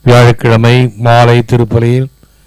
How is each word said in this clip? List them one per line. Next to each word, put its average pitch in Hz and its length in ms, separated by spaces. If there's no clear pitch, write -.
வியாழக்கிழமை 120 920
மாலை 120 460
திருப்பலியில் 120 680